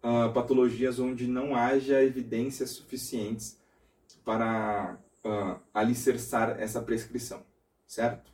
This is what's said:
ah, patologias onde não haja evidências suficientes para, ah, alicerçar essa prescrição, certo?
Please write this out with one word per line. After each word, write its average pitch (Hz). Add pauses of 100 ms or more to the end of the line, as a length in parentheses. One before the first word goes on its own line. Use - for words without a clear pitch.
ah, 117
patologias 123
onde 127
não 131
haja 135
evidências 127
suficientes - (640)
para, 110 (260)
ah, 104 (140)
alicerçar 113
essa 110
prescrição, 113 (440)
certo? -